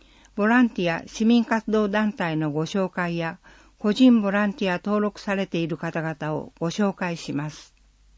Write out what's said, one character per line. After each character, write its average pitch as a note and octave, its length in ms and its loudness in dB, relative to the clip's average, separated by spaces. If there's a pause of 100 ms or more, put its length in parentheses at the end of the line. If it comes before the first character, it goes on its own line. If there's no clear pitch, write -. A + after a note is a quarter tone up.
(360)
ボ G#3 120 0
ラ B3 140 6
ン A#3 80 4
テ F#3+ 120 -6
ィ E3 140 0
ア、 - 120 -10
市 - 180 -2
民 A#3 200 4
活 A3 240 -2
動 G#3 200 2
団 G#3+ 240 0
体 D#3+ 240 -4
の D#3 140 0
ご D#3 140 -2
紹 F#3 240 -2
介 E3+ 280 -4
や、 E3 200 -6 (400)
個 G#3 160 0
人 A#3+ 280 6
ボ G3 100 0
ラ G#3 160 2
ン G3 60 -2
テ G3+ 120 -4
ィ F#3 80 0
ア F3+ 100 -4
登 G#3 200 0
録 G#3 180 -6
さ G3+ 140 -4
れ F#3+ 100 -2
て F3+ 140 -4
い E3 80 0
る D3+ 100 -6
方 E3 240 -6
々 D#3 320 -6
を C#3 260 -8
ご E3 100 -2
紹 G3 240 0
介 E3+ 240 -6
し - 160 -8
ま D3 160 -4
す。 - 260 -18 (420)